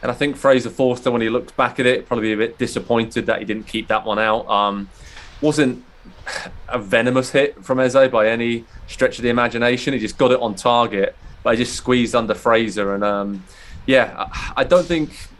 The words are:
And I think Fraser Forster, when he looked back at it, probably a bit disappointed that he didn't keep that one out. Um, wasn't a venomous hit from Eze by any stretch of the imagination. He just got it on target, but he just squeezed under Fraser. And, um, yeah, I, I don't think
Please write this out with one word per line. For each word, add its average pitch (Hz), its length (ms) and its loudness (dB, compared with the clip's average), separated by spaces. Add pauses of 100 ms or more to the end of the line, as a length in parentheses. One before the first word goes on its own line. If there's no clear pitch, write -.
And 123 80 -4
I 120 40 -4
think 139 220 -4
Fraser 127 340 4
Forster, 127 400 0
when 120 100 0
he 110 100 0
looked - 260 -4
back 123 240 0
at 123 60 2
it, 123 200 2
probably 110 260 -2
a 107 40 0
bit 113 220 -2
disappointed 113 680 -2
that 113 120 0
he 107 80 -8
didn't 107 200 -6
keep 110 220 -6
that 107 160 0
one 107 140 -2
out. 110 300 0
Um, 101 420 0 (500)
wasn't 143 440 0 (840)
a 120 100 -4
venomous 123 520 0
hit 139 340 0
from 131 160 0
Eze 131 300 6
by 110 180 4
any 117 360 -2 (240)
stretch - 300 0
of 117 40 -8
the 120 80 0
imagination. 120 640 0
He 117 60 -2
just 107 180 -6
got 123 140 4
it 127 80 2
on 110 140 -4
target, 113 600 0 (280)
but 117 140 2
he 123 80 0
just - 120 -6
squeezed 123 380 0
under 113 200 0
Fraser. 104 600 0
And, 101 100 -2
um, 101 400 -2 (400)
yeah, 127 320 2
I, - 420 -10
I 135 60 6
don't 175 220 4
think 160 420 -4 (120)